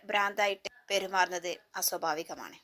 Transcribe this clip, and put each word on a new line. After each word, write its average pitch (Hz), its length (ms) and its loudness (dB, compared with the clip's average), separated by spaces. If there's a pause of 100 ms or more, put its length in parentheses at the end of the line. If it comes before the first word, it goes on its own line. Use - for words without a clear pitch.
ഭ്രാന്തായിട്ട് 202 640 0 (180)
പെരുമാറുന്നത് 185 640 2 (240)
അസ്വാഭാവികമാണ്. 165 880 -4